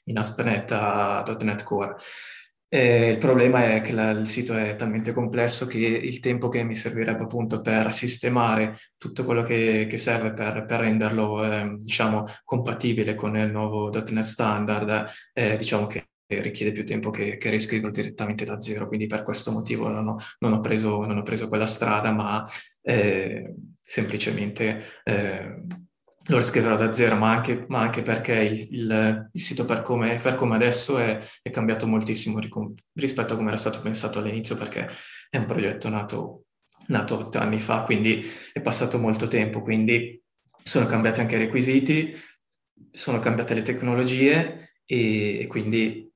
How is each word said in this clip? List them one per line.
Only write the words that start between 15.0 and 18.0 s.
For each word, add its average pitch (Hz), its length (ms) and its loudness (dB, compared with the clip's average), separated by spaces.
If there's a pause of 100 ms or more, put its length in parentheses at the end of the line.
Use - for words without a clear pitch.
eh, 107 240 2
diciamo 107 300 0
che - 220 -10 (180)
richiede 104 440 -2
più 107 140 -4
tempo 110 240 -4
che, 104 280 -4
che - 120 -4
riscriverlo 107 400 0
direttamente 104 560 -4